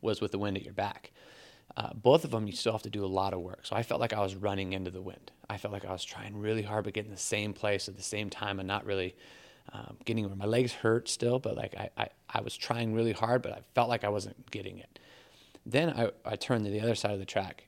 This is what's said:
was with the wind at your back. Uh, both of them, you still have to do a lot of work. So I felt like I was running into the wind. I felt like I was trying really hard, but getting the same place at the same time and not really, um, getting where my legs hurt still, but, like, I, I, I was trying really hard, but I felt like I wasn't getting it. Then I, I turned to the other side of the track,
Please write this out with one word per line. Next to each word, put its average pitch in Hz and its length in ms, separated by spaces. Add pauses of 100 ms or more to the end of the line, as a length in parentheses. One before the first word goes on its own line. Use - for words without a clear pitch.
was 107 200
with 104 100
the 98 80
wind 101 180
at - 60
your - 120
back. - 360 (640)
Uh, - 180
both 135 300
of 147 60
them, 110 160
you 101 60
still - 200
have 110 100
to 110 80
do 104 140
a - 20
lot 95 260
of 92 80
work. 90 260
So - 80
I 113 80
felt - 180
like 117 120
I 107 80
was 98 160
running 98 360
into 95 180
the 92 120
wind. 95 300 (160)
I 104 80
felt 104 160
like 98 120
I 92 60
was 92 140
trying 104 340
really 107 240
hard, 107 220
but 104 80
getting 107 180
the 98 60
same 104 380
place 101 340
at 95 80
the 95 60
same 104 280
time 98 300
and 95 80
not 101 160
really, 95 320 (560)
um, 104 320
getting 110 220
where 98 100
my 98 80
legs 120 280
hurt 113 360
still, 120 300
but, - 180
like, 113 200
I, - 200
I, 113 120 (200)
I - 120
was 110 160
trying 117 380
really 113 180
hard, 113 300
but 87 100
I - 80 (140)
felt 120 140
like 117 160
I 104 60
wasn't 101 400
getting 98 280
it. - 200 (640)
Then 143 260
I, 113 200 (140)
I 110 120
turned 113 300
to 98 40
the 104 100
other 117 140
side 104 180
of 98 80
the 95 40
track, 95 440